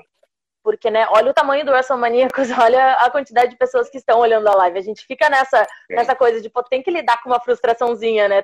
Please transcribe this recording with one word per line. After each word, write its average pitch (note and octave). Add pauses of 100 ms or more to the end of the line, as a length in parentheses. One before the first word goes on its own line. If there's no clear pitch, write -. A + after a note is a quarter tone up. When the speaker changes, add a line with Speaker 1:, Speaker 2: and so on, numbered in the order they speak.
(680)
Speaker 1:
porque, G#3+
né, A3
olha D4+
o -
tamanho C#4+
do C#4
WrestleManiacos, B3+
<laughs> B3
olha B3+
a B3
quantidade B3
de -
pessoas B3
que -
estão A#3
olhando A3
a G3+
live. F3+
A G3
gente G3+
fica D4+
nessa, C4
Speaker 2:
Sim. -
Speaker 1:
nessa A#3+
coisa A#3+
de, G#3+
pô, B3
tem C4
que F#4
lidar B3
com C4
uma B3
frustraçãozinha, A#3
né? G3